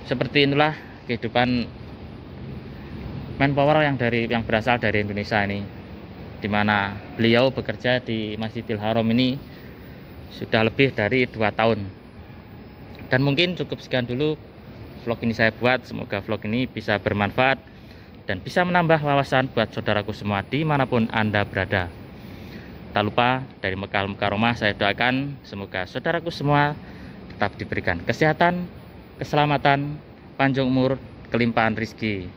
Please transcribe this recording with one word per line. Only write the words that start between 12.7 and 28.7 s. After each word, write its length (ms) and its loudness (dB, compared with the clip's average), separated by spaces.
Dan 140 4
mungkin 320 2
cukup 240 -6
sekian 300 -2
dulu 320 0
vlog 180 -4
ini 140 0
saya 160 4
buat. 320 2
Semoga 400 -6
vlog 200 -4
ini 220 0
bisa 320 -2
bermanfaat 640 2
dan 160 -6
bisa 240 0
menambah 360 4
wawasan 520 2
buat 180 2
saudaraku 460 -2
semua 280 0
dimanapun 680 2
Anda 320 2
berada. 480 -2
Tak 120 2
lupa, 360 4
dari 180 -2
Mekah 280 -2
Al 60 0
Mukarramah 440 2
saya 220 0
doakan 680 0
semoga 460 -8
saudaraku 400 -2
semua 480 2
tetap 300 -4
diberikan 440 -2
kesehatan, 680 2